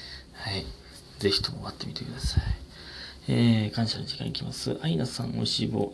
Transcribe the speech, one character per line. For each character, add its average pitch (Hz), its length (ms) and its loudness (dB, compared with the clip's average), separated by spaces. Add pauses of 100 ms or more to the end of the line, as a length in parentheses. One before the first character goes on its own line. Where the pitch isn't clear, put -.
(320)
は - 180 -6
い。 95 140 -2 (540)
ぜ 98 120 6
ひ - 120 2
と - 100 -2
も - 120 -8
割 98 120 -8
っ - 20 -18
て - 80 -8
み - 60 -6
て - 120 -6
く - 60 -8
だ - 80 -6
さ - 220 4
い。 - 20 4 (840)
え 117 420 8
ー、 - 20 -
感 123 140 2
謝 - 120 -2
の - 80 -6
時 - 100 -6
間 - 100 -6
い - 60 -4
き - 120 -4
ま 120 100 -6
す。 123 260 -2
ア 156 80 -2
イ - 80 2
ナ - 80 2
さ 120 200 -4
ん、 117 80 -4
美 113 80 -2
味 113 60 2
し - 180 0
い - 20 2
棒。 107 280 0